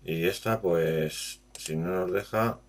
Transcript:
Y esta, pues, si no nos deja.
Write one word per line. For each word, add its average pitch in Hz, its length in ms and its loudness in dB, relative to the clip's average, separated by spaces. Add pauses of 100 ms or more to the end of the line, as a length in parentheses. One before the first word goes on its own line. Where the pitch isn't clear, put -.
Y 82 220 0
esta, 110 340 0
pues, 80 800 0 (160)
si - 180 -6
no 87 260 0
nos 90 120 0
deja. 110 560 0